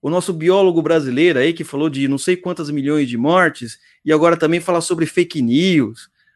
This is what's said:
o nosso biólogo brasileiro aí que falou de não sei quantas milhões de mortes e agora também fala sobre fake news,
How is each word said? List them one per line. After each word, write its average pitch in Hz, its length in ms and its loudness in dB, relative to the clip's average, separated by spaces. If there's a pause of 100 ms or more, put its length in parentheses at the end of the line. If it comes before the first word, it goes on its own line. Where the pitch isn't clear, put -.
o 175 80 -6
nosso 180 220 -2
biólogo 175 500 2
brasileiro 151 560 2
aí 151 140 2
que 165 120 -8
falou 143 240 -4
de 135 200 -2
não 139 100 0
sei 180 180 0
quantas 175 340 -8
milhões 147 380 -2
de 120 80 -6
mortes 147 640 0 (260)
e 151 80 0
agora 165 240 4
também 165 240 0
fala 170 200 -2
sobre 165 260 -2
fake 170 360 -2
news, 131 640 0 (280)